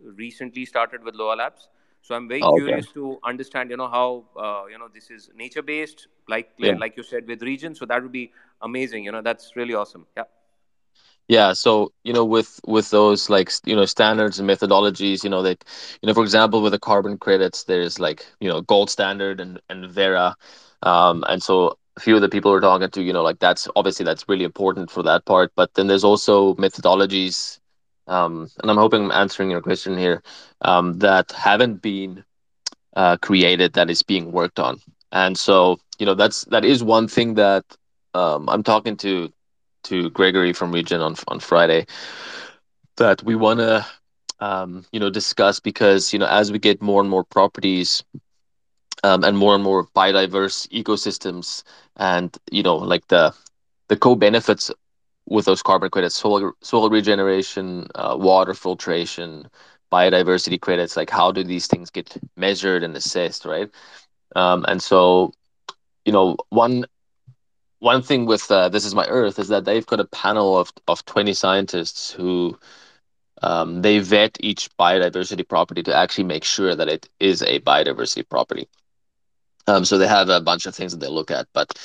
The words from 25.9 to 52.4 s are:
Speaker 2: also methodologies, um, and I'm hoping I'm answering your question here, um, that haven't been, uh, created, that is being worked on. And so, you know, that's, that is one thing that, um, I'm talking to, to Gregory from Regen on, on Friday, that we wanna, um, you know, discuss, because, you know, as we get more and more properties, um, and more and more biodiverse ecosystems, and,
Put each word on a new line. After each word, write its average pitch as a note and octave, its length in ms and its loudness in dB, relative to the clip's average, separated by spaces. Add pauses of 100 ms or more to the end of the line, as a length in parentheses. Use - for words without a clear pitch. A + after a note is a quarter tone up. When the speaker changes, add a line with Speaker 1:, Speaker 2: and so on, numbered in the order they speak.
Speaker 2:
also G2+ 520 4
methodologies, F#2+ 1040 0 (460)
um, E2+ 420 -4 (140)
and G#2+ 80 -4
I'm G#2+ 80 4
hoping A2 280 4
I'm F#2+ 60 -4
answering G2 380 -2
your F2 120 -4
question F#2 360 -4
here, F2 240 0 (400)
um, F2+ 380 2
that F#2+ 320 2
haven't G#2+ 500 0
been, F#2+ 420 -8 (720)
uh, F2+ 220 4
created, F2+ 560 2
that F2 160 2
is E2 140 -2
being E2+ 280 -4
worked F2 280 -4
on. B1+ 200 -4 (320)
And F#2 240 0
so, F#2 440 4 (180)
you G#2 80 -2
know, G2 80 4
that's, - 320 0
that A2 180 0
is B2+ 200 4
one A2+ 240 4
thing A#2 260 -2
that, G2 320 2 (480)
um, D#2 340 -2
I'm G#2 140 0
talking A2 360 0
to, F#2 360 -4 (500)
to F2 260 -4
Gregory F#2 420 2
from F2 200 -4
Regen E2+ 280 -2
on, D#2 160 -4 (120)
on - 120 -8
Friday, E2 460 4 (1120)
that G#2 240 2
we A2+ 140 -2
wanna, A2 500 2 (540)
um, F#2 520 -6
you A2 80 -6
know, G2+ 120 -2
discuss, G2+ 480 0
because, G2+ 520 2
you G#2 60 -2
know, G2 80 0
as G#2 260 2
we G#2 60 -4
get G#2 240 2
more G2+ 200 2
and G2 80 0
more F#2 140 0
properties, F#2+ 800 0 (1000)
um, F#2+ 200 4
and G2+ 140 2
more G2+ 160 6
and G2 100 2
more F#2+ 220 0 (100)
biodiverse F#2+ 720 0
ecosystems, G2+ 920 -6 (340)
and, F2+ 380 -2 (160)